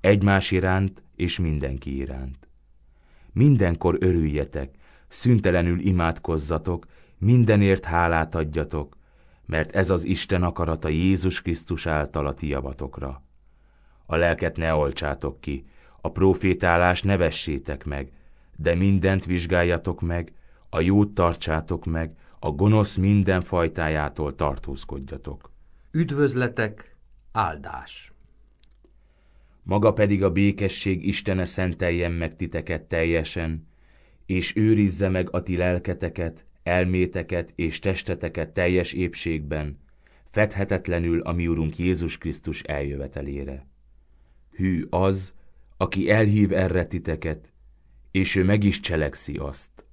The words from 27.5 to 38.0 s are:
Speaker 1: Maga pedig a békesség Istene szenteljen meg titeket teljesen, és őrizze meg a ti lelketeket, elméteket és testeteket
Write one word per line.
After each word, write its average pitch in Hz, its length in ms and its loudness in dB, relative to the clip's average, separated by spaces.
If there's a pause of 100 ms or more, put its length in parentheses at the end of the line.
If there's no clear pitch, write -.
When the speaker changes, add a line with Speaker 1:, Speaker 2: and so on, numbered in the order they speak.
Speaker 1:
Maga 104 300 2
pedig 101 300 2
a 92 80 4
békesség 95 760 0
Istene 95 380 -2
szenteljen 87 680 -2
meg 82 240 -4
titeket 82 480 -6
teljesen, 82 840 -2 (580)
és 90 300 -2
őrizze 104 540 4
meg 92 240 -2
a 87 100 -2
ti 90 140 -4
lelketeket, 87 880 -4 (180)
elméteket 90 920 0
és 82 240 -4
testeteket 85 680 -4